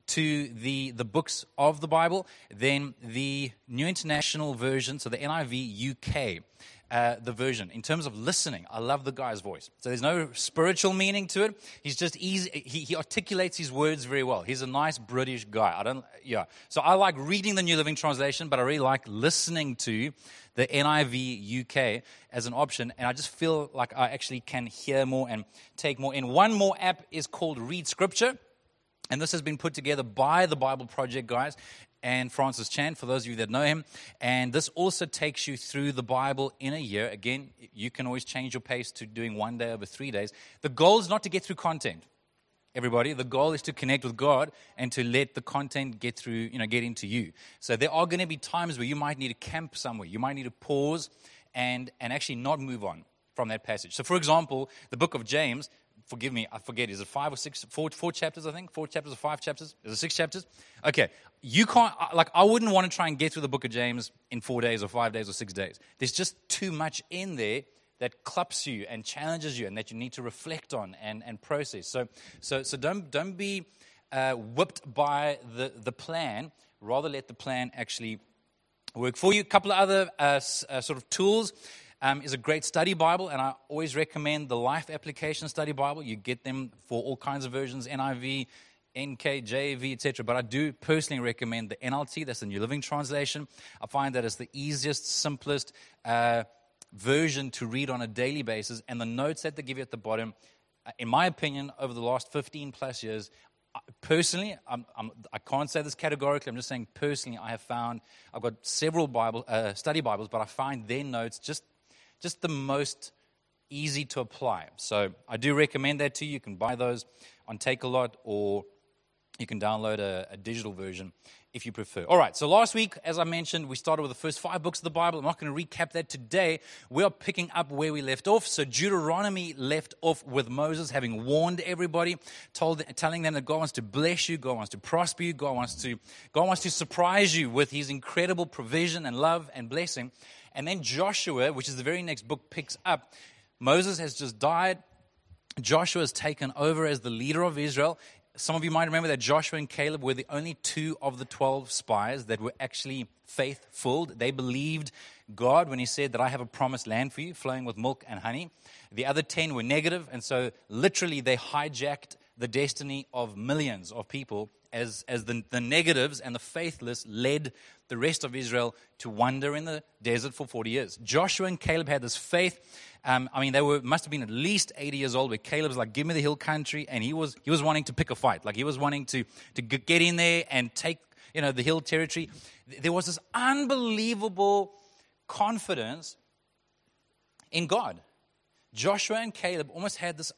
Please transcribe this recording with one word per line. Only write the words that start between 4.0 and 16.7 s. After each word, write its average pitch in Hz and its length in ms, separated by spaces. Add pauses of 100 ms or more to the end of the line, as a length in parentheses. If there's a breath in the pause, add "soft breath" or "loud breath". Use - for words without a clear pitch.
Version, 131 460
so 123 100
the 117 120
N 143 100
I 160 120
V 123 140
U 123 380
K, 107 460 (500 loud breath)
uh, 120 320
the 120 80
version. 113 400
In 110 100
terms 156 240
of 117 100
listening, 117 540
I 113 100
love 131 240
the 139 100
guy's 120 280
voice. 92 380
So 123 100
there's 123 120
no 156 320
spiritual 180 600
meaning 196 340
to 202 180
it. 214 140 (220 loud breath)
He's 139 140
just 170 220
easy. 185 340 (140)
He, 135 160
he 151 140
articulates 185 640
his 147 140
words 147 320
very 135 180
well. 123 220
He's 127 180
a 135 60
nice 143 320
British 123 460
guy. 104 300
I 92 60
don't, 127 240 (180)
yeah. 110 220 (240 loud breath)
So 156 120